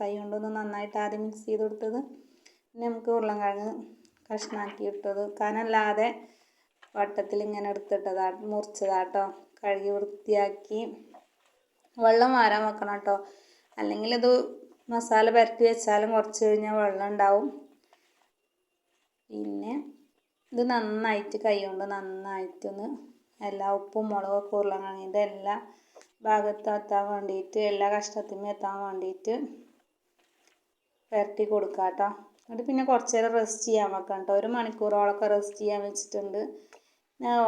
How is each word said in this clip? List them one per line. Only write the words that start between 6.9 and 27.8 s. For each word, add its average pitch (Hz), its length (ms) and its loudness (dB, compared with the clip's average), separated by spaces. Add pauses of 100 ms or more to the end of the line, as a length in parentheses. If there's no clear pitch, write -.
വട്ടത്തിൽ 202 400 -2 (100)
ഇങ്ങനെ 208 260 -6
എടുത്തിട്ടതാ, 196 540 -2 (220)
മുറിച്ചതാട്ടോ. 196 760 0 (380)
കഴുകി 202 300 0
വൃത്തിയാക്കി 202 840 -2 (1300)
വെള്ളം 233 320 8
വാരാൻ 214 300 6
വെക്കണം 208 360 -4
ട്ടോ. 202 100 2 (680)
അല്ലെങ്കിൽ 214 360 -2
ഇത് 247 160 6 (600)
മസാല 226 420 4
പുരട്ടി 226 340 6
വെച്ചാലും 214 460 2
കുറച്ച് 214 320 0
കഴിഞ്ഞാൽ 214 340 2
വെള്ളം 196 300 0
ഉണ്ടാവും. 202 340 6 (1800)
പിന്നെ 208 460 -6 (800)
ഇത് 240 100 0 (100)
നന്നായിട്ട് 214 720 -2
കൈ 208 100 4 (120)
കൊണ്ട് 190 260 -6
നന്നായിട്ടൊന്ന് 196 960 -8 (600)
എല്ലാ 196 200 -2 (100)
ഉപ്പും 214 340 -4
മുളകൊക്കെ 202 480 0
ഉരുളൻകിഴങ്ങിൻ്റെ 196 680 -2
എല്ലാ 202 260 -4 (720)
ഭാഗത്തും 208 520 2
എത്താൻ 202 340 0
വേണ്ടിയിട്ട്, 196 480 -4 (100)
എല്ലാ 202 240 2